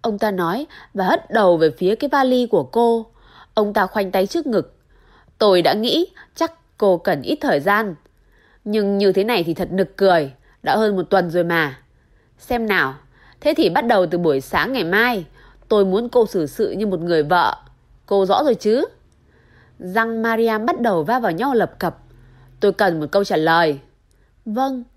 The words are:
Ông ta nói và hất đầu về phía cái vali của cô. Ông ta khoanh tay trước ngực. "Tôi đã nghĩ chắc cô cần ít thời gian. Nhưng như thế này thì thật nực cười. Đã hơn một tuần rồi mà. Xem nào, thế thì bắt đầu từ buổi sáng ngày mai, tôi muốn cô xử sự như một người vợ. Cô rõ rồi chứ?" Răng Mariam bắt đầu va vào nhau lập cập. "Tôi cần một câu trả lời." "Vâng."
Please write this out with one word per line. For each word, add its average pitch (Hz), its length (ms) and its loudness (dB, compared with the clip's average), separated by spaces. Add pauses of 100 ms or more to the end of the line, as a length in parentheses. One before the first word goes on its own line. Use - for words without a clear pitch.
Ông 208 180 -4
ta 214 120 0
nói 190 360 -4 (280)
và 190 100 -2
hất - 260 -2
đầu 196 260 4
về 160 220 4
phía 190 160 0
cái 277 160 -4
vali 254 360 2
của 190 160 2
cô. 233 440 0 (480)
Ông 208 180 0
ta 208 140 0
khoanh 196 240 -4
tay 190 160 0
trước 330 200 -6
ngực. 208 300 -2 (640)
"Tôi 190 240 4
đã 156 100 2
nghĩ 240 340 -2 (280)
chắc 330 180 -4 (260)
cô 190 200 2
cần 156 240 -2
ít 302 180 -4
thời 185 200 0
gian. 202 340 0 (720)
Nhưng 208 340 0
như 202 140 2
thế 196 120 2
này 214 200 0
thì 165 100 -4
thật 175 180 -6
nực 190 240 -2
cười. 165 360 2 (300)
Đã 147 140 0
hơn 214 200 0
một 180 140 -2
tuần 180 200 2
rồi 170 140 0
mà. 160 340 -2 (600)
Xem 233 280 -6
nào, 156 280 -2 (460)
thế 294 160 0
thì 226 140 2
bắt 202 160 -2
đầu 202 200 4
từ 175 120 -4
buổi 151 220 0
sáng 180 320 -4
ngày 233 120 -2
mai, 208 400 0 (440)
tôi 208 160 4
muốn 208 240 0
cô 233 180 2
xử 165 200 -4
sự 160 240 -4
như 190 160 -4
một 185 140 -4
người 165 220 0
vợ. 156 340 0 (500)
Cô 196 200 2
rõ 202 180 2
rồi 262 100 2
chứ?" 233 300 0 (920)
Răng 226 440 -4
Mariam 226 440 0
bắt 339 140 -2
đầu 202 220 0
va 226 160 -2
vào 214 140 -2
nhau 247 220 -4
lập 190 240 -2
cập. 170 180 -6 (640)
"Tôi 202 120 2
cần 175 280 0
một 151 100 -4
câu 202 140 2
trả 196 120 -2
lời." 160 420 2 (680)
"Vâng." 254 400 -4 (120)